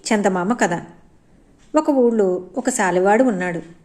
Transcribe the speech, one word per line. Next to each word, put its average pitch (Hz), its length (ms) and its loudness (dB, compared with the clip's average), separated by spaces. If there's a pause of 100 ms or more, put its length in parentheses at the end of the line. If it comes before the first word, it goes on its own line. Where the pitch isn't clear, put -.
(140)
చందమామ 196 400 0
కథ. 175 280 -2 (920)
ఒక 311 140 2
ఊళ్ళో 220 540 2 (140)
ఒక 254 120 -4
సాలెవాడు 196 540 2
ఉన్నాడు. 180 380 -2 (240)